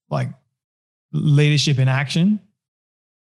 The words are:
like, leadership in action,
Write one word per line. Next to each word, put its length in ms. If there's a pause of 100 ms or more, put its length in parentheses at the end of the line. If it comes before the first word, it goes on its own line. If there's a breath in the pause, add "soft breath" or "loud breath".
(100)
like, 180 (840)
leadership 680
in 100
action, 520 (840)